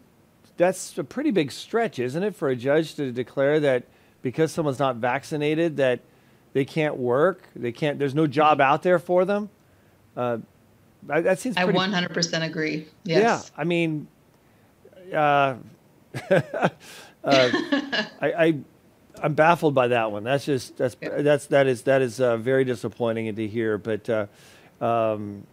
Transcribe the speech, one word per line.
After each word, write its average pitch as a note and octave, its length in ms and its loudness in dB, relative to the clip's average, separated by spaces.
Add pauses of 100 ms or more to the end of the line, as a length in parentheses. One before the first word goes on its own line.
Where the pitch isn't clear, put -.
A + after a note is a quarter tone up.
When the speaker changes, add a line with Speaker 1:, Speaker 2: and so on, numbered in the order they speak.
(560)
Speaker 1:
that's F#3 420 -2
a F3 40 -4
pretty C4 300 -4
big D#3 180 0
stretch, - 480 -4
isn't B2+ 240 -4
it, G#3 140 -4
for D3+ 120 -4
a C3 60 0
judge C#3+ 400 0
to C#3 160 -6
declare C3+ 480 0
that C3 280 2 (360)
because D3+ 300 -2
someone's D3 260 -2
not C3+ 180 0
vaccinated, D3 800 -2
that B2+ 200 2 (540)
they C#3 120 0
can't D3+ 320 -2
work, C3+ 460 2 (140)
they A#2+ 160 -6
can't, C#3+ 260 -4
there's C3+ 160 -2
no D#3 140 2
job D3 320 4
out C#3+ 240 4
there F3+ 160 4
for F3+ 240 2
them? G3+ 260 -4 (640)
Uh, B2 220 -2 (640)
that, D#3 200 0
that F#3 160 2
seems B3 160 -6
Speaker 2:
I F3+ 80 2
Speaker 1:
pretty F3+ 120 2
Speaker 2:
one F#3+ 160 0
hundred F3+ 220 -2
percent E3 300 -2
agree. D#3 420 -6 (160)
Speaker 1:
Yeah, D#3+ 160 0
Speaker 2:
Yes. G#3 380 2
Speaker 1:
I D3 80 -6
mean, E3 420 -2 (1080)
uh, - 40 -6 (1000)
<laughs> - 160 -10
uh, F#3 100 4 (840)
Speaker 2:
<laughs> - 0 -
Speaker 1:
I, F3 800 2 (160)
I, D#3+ 360 2 (600)
I'm D3+ 140 -2
baffled D#3 400 4
by B2+ 140 4
that A2+ 240 0
one. G#2 100 -8
That's C3 220 -2
just, C3+ 320 -4
that's, B2+ 260 -2
Speaker 2:
Yeah. D3+ 200 -4
Speaker 1:
that's, C#3+ 240 2
that C#3 200 4
is, B2+ 160 0
that C3+ 180 2
is, A#2+ 200 -2
uh, B2 160 2
very C3 280 2
disappointing A2+ 680 -4
to A2 140 -4
hear. A2 280 -2
But, G#2 320 -6
uh, A2 180 -2 (540)
um, A2 720 -2